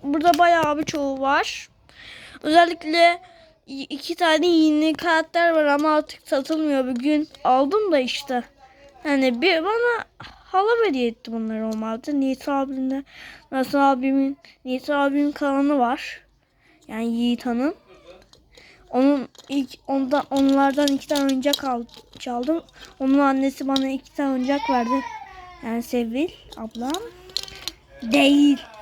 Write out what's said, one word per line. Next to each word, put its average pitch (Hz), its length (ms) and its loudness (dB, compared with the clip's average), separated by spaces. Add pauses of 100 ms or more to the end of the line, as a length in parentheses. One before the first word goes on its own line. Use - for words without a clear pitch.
burada 294 340 2
bayağı 330 400 4
bir 311 60 -2
çoğu 277 380 -4
var. 294 480 -2 (720)
Özellikle 339 800 4 (460)
i-, 269 160 -10
iki 330 320 -10
tane 320 320 2
yeni 311 460 4
karakter 330 580 0
var 311 140 4
ama 294 300 2
artık - 320 -4
satılmıyor. 285 600 0
Bir 254 80 -4
gün 302 340 0 (140)
aldım 285 480 2
da 294 80 4
işte. 247 440 -4 (640)
Yani 262 360 0
bir 330 220 2
bana 466 420 0 (400)
halam 415 400 2
hediye 262 220 0
etti 226 240 -8
bunları 220 400 -4
normalde. 226 480 -4
Nihat 269 300 -2
abimle, 269 540 -4 (480)
Nasıl 262 260 -2
abimin, 269 600 2 (280)
Nihat 254 240 -6
abimin 285 420 0
kalanı 277 480 0
var. - 420 -4 (680)
Yani 226 200 -6
Yiğit 240 380 -2
Han'ın. 254 300 -2 (1120)
Onun 269 400 2 (200)
ilk, 269 200 -4 (180)
onda, 269 440 0
onlardan 277 560 2
iki 277 200 -6
tane 277 180 -2
oyuncak 269 380 -2
al-, 240 220 -6 (340)
çaldım. 254 440 -6 (360)
Onun 269 200 2
annesi 269 480 0
bana 269 200 -2
iki 269 260 -10
tane 277 200 -4
oyuncak 277 360 -2
verdi. 254 340 -2 (640)
Yani 233 180 -6
Sevil 247 460 -4 (280)
ablam. 240 460 -8 (960)
Değil. 277 560 4 (240)